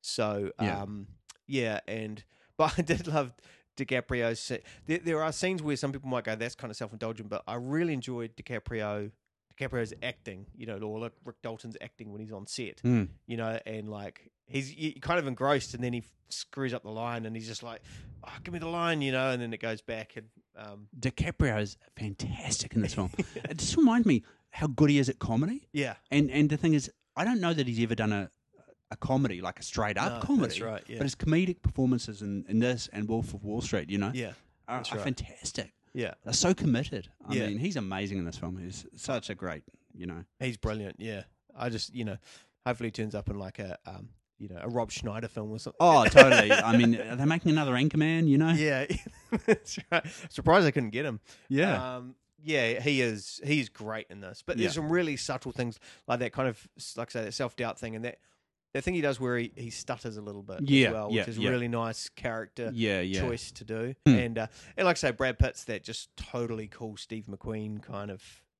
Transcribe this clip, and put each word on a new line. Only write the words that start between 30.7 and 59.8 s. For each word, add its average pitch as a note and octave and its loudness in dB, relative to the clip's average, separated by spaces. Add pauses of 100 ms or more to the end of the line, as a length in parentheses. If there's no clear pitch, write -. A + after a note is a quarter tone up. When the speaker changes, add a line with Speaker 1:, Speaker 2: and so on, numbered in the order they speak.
Speaker 1:
yeah. A2+ -10
Speaker 2:
But A#2+ -2
his C3+ -2
comedic F3 0
performances A#2+ 0
in, G2+ -4
in G#2+ 2
this A#2+ 2
and G#2 -6
Wolf A2+ -2
of G2+ -12
Wall G#2 -4
Street, F#2 -2
you G2+ -2
know, G2+ -2
Speaker 1:
Yeah, A2+ -6 (360)
Speaker 2:
are, B2 -6
Speaker 1:
that's A#2+ -8
Speaker 2:
are A2+ -6
Speaker 1:
right. G2+ -4
Speaker 2:
fantastic. - -6 (220)
Speaker 1:
Yeah. A#2 -6
Speaker 2:
They're A#2+ -4
so F3+ 4
committed. B2 0 (200)
I G#2 -2
Speaker 1:
Yeah. G#2+ 0
Speaker 2:
mean, G#2 -4
he's F3 -2
amazing G2 -4
in F2 -2
this E2+ -8
film. F2+ -8
He's F#2 -12
such - -6
a G#2 -8
great, E2 -8 (320)
you F2+ -10
know. E2+ -10 (160)
Speaker 1:
He's B2+ -4
brilliant, G#2+ -6
yeah. G2+ -8 (320)
I B2 -4
just, A2+ -6
you A#2+ -6
know, G#2 -6 (480)
hopefully A#2+ -2
he A2 -4
turns G#2+ -6
up G2+ -6
in, G2+ -6
like, F#2+ -10
a, F#2 -10
um, F#2+ -14 (300)
you G#2 -12
know, F2+ -12
a - -6
Rob A#2 -2
Schneider A2+ -8
film G#2+ -8
or A2 -8
something. - -12
Speaker 2:
Oh, D#3 10
totally. A2 12
I A2 6
Speaker 1:
<laughs> - -
Speaker 2:
mean, A#2 8
are A2+ -6
they C#3 0
making D#3+ 4
another D3 4
Anchorman, D#3 4
you C#3 8
know? D#3+ 4
Speaker 1:
Yeah, D3+ 2 (260)
<laughs> - -4
that's - 2 (140)
right. E3+ 0 (260)
Surprised E3 6
they C#3+ 6
couldn't B2 0
get B2 -4
him. A2+ -4 (280)
Speaker 2:
Yeah. C3 0
Speaker 1:
Um, B2+ -14 (260)
yeah, C3 0
he C3 2
is, A2 -2
he's C#3+ 2
great A2 -10
in G2+ -14
this. G2 -14
But F3 -4
there's D3+ 0
Speaker 2:
Yeah. D#3+ -2
Speaker 1:
some D3+ -2
really E3 2
subtle B2+ -6
things A#2+ -6 (300)
like A#2+ 0
that A#2+ -2
kind C3 0
of, A2+ -6 (100)
s-, - -14
like A#2 -8
I A#2+ -6
say, A2 -4
that G2 -8
self-doubt A#2+ -4
thing A2 -8
and A#2 -8
that, - -10 (540)
that C3+ -2
thing F3+ -2
he E3+ 0
does C#3 0
where B2 0
he, A#2 -2
he A#2+ -10
stutters A#2 -8